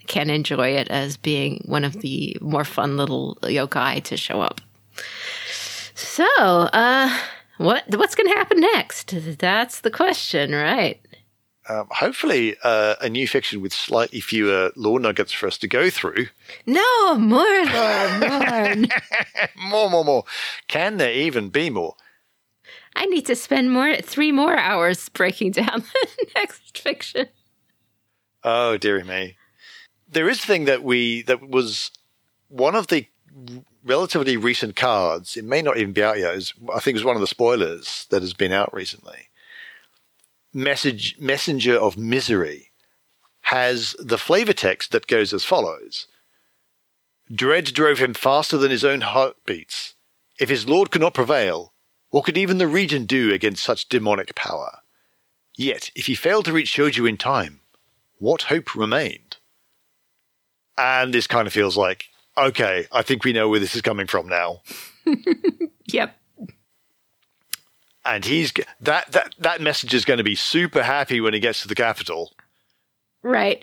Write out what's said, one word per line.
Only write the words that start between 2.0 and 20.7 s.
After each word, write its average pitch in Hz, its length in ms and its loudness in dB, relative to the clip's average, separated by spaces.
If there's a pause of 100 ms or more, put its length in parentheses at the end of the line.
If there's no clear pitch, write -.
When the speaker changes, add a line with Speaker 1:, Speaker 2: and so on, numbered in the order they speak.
Speaker 1:
the - 400 -6
more 147 240 -2
fun 143 320 -2
little 135 460 -2
yokai 135 600 -2
to - 120 -8
show - 240 -4
up. - 220 -2 (1300)
So, - 300 -2 (480)
uh, 254 420 4 (440)
what, 202 260 2 (100)
what's 226 200 2
gonna 392 200 4
happen 392 260 2
next? - 520 2 (260)
That's 208 420 0
the - 100 0
question, 160 640 0
right? 160 460 0 (680)
Speaker 2:
Um, 107 220 -6
hopefully, 160 720 0
uh, 107 360 2
a 127 80 -2
new 120 200 -2
fiction 110 320 -2
with 95 120 -6
slightly - 480 -2
fewer 98 560 2
lore 117 220 0
nuggets 107 320 0
for - 160 -4
us 90 120 -4
to - 100 -6
go 165 220 2
through. 95 380 -4 (380)
Speaker 1:
No, 381 520 4
more 320 460 4
lore, 208 540 0
more. 240 680 0 (680)
Speaker 2:
<laughs> - 0 -
More, 202 340 0
more, 170 140 4
more. 135 200 2 (440)
Can 196 280 -2